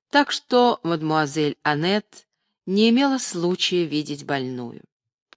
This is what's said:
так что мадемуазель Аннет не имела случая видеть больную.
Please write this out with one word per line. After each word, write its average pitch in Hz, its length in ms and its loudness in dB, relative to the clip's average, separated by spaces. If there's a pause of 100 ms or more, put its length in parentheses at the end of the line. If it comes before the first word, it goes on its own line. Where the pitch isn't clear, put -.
(100)
так 285 200 2
что 247 540 2
мадемуазель 156 800 0
Аннет 165 640 -2 (400)
не 214 240 4
имела 269 280 2
случая 180 680 -2
видеть 143 400 -6
больную. 127 580 -6 (540)